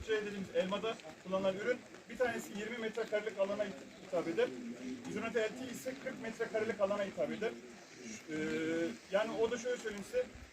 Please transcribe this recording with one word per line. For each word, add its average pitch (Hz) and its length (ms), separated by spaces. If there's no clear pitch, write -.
C 214 200
dediğimiz 196 300
elmada 202 420
kullanılan 190 320
ürün 233 220
bir 226 80
tanesi 226 420
yirmi 226 180
metrekarelik 220 640
alana 202 260
hit-, - 220
hitap 165 200
eder. 220 200
İzonat 220 260
L 220 120
T 254 120
ise 254 220
kırk - 180
metrekarelik 220 600
alana 202 240
hitap 180 260
eder. 226 200
Ee, 156 60
yani 220 200
o 226 100
da 247 60
şöyle 247 200
söyleyeyim 208 280
size. - 180